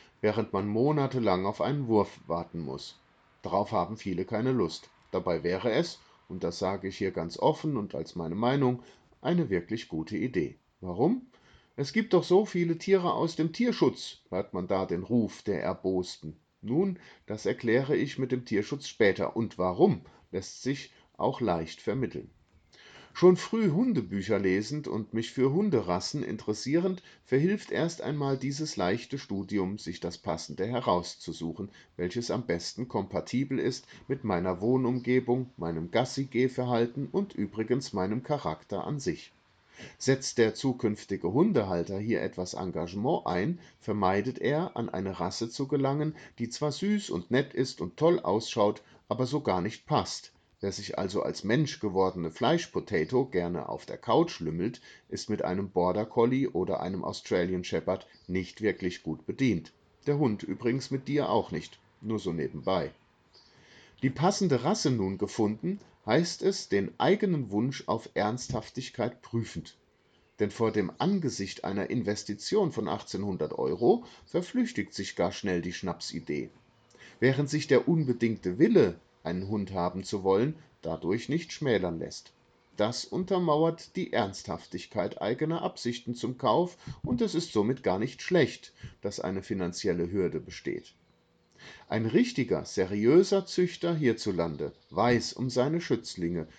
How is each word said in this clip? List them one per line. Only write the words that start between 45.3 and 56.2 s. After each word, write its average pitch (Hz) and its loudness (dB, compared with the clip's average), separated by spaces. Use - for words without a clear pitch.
zu 139 -4
gelangen, 147 0
die 120 -2
zwar 147 -2
süß 202 -2
und 87 -4
nett 139 2
ist - -2
und 90 -6
toll 170 4
ausschaut, 104 0
aber 120 0
so 147 -2
gar 92 2
nicht - -6
passt. - -2
Wer 98 -2
sich - -8
also 95 -2
als - -4
Mensch 131 2
gewordene 92 0
Fleischpotato 117 0
gerne 87 -2
auf - -8
der - -10
Couch 160 2
lümmelt, 85 -2
ist - -8
mit 101 -2
einem 98 -2
Border 92 2
Collie 123 2